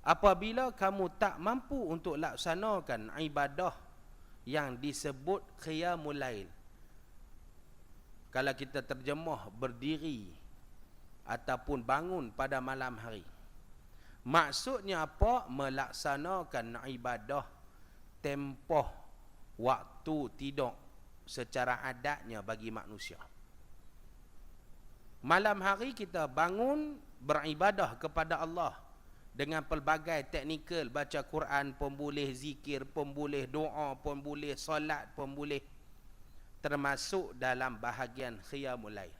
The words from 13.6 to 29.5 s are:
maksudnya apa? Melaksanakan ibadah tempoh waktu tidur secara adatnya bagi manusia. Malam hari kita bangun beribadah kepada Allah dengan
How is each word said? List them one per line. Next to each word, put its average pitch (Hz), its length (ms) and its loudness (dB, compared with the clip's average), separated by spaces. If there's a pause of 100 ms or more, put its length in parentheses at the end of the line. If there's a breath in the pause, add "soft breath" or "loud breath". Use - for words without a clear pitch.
maksudnya 165 800 4
apa? 226 480 6
Melaksanakan 135 1400 0
ibadah 123 560 -2 (800 soft breath)
tempoh 139 640 2 (720)
waktu 131 560 2 (240)
tidur 139 320 2 (560)
secara 123 560 2
adatnya 123 560 -2
bagi 110 320 -4
manusia. 104 480 -8 (2000)
Malam 196 400 6
hari 196 320 2
kita 185 320 -2
bangun 226 720 4 (240)
beribadah 151 800 4
kepada 160 400 2
Allah 165 320 0 (580 soft breath)
dengan 151 320 0